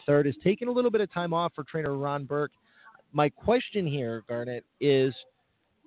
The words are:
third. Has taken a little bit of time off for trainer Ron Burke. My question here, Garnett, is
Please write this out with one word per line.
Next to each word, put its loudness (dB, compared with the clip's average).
third. 4
Has -2
taken 0
a -2
little 2
bit 2
of -2
time -4
off -2
for -8
trainer -4
Ron -4
Burke. -4
My 4
question 0
here, -4
Garnett, -6
is 4